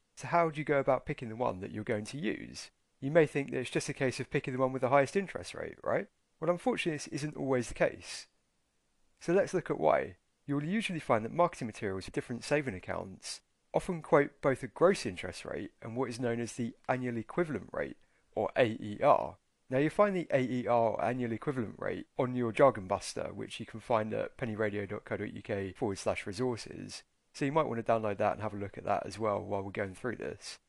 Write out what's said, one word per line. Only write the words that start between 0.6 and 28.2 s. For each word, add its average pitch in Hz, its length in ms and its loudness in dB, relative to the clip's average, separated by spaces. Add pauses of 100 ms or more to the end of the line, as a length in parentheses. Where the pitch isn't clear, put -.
go 143 140 2
about 131 260 2
picking 131 240 -6
the 110 80 -8
one 120 240 -2
that 123 100 -8
you're 104 140 -6
going 107 220 -2
to 143 120 -10
use? 78 520 -6 (280)
You 135 120 -4
may 160 160 8
think 139 240 -2
that 127 80 -2
it's 123 100 -4
just - 220 -2
a - 20 -4
case 131 280 -2
of 123 100 -8
picking 139 240 -2
the 127 60 -2
one 131 120 2
with 131 80 -2
the 127 80 2
highest 139 280 4
interest - 360 -4
rate, 80 300 -8
right? 160 240 0 (340)
Well, 165 100 0
unfortunately, 175 460 0
this - 120 -8
isn't 151 280 -6
always 131 320 0
the - 60 -8
case. - 540 -2 (920)
So 170 140 0
let's 185 180 2
look 170 180 -2
at - 100 -2
why. - 340 4 (320)
You'll 143 180 0
usually 185 360 -2
find 113 260 2
that 113 80 -6
marketing 170 320 0
materials 95 400 -4
for - 60 -12
different 123 320 -6
saving 139 300 0
accounts 92 680 -8 (320)
often 165 260 0
quote 147 400 4
both 135 220 2
a 127 60 -8
gross - 360 4
interest 90 400 -6
rate - 280 -6 (100)
and 113 120 -8
what 123 140 -2
is 120 120 -6
known 117 200 0
as 117 120 -4
the 117 220 -4 (140)
annual 127 300 -2
equivalent 151 520 -2
rate, 71 280 -4 (360)
or 104 220 0
A 127 80 8
E 107 380 -2
R. 98 340 6 (340)
Now, 127 80 2
you'll 151 120 4
find 202 240 4
the 170 160 -2
A 135 100 4
E 127 280 0
R, 113 220 6
or - 140 -2
annual 120 280 0
equivalent 120 460 -4
rate, 92 280 -4 (120)
on 123 180 2
your 117 160 2
Jargon 104 340 6
Buster, - 480 -4
which 101 240 -10
you 113 80 -8
can 113 140 -12
find 110 340 0
at - 220 -4
penny 113 180 -4
radio 104 320 -2
dot 104 180 -8
co 107 120 -6
dot 104 160 -4
U 95 100 -12
K 98 300 -4
forward 98 260 -2
slash - 260 -2
resources. 104 800 -4 (300)
So - 120 -4
you 139 60 2
might 151 160 4
want 117 180 -2
to 120 80 4
download 110 260 2
that 104 160 4